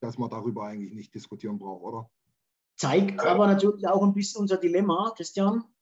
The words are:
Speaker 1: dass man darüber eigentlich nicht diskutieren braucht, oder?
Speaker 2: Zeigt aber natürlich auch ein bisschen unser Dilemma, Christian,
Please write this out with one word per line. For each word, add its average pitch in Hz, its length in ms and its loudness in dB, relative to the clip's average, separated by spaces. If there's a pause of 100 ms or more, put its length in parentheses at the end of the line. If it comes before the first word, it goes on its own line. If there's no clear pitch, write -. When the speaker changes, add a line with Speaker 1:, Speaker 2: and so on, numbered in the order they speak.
Speaker 1:
dass 117 180 -8
man 117 100 -4
darüber 110 360 -6
eigentlich 104 280 -10
nicht 107 220 -16
diskutieren 104 440 -10
braucht, 95 260 -12
oder? 113 260 -12 (680)
Speaker 2:
Zeigt 196 480 2
aber 202 220 4
natürlich 196 420 4
auch 196 140 4
ein 202 100 6
bisschen 202 300 -4
unser 190 160 2
Dilemma, 185 580 0
Christian, 196 480 -2 (180)